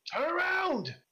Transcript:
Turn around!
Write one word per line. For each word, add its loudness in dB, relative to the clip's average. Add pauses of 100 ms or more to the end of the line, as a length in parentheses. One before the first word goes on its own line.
(120)
Turn 0
around! 0 (180)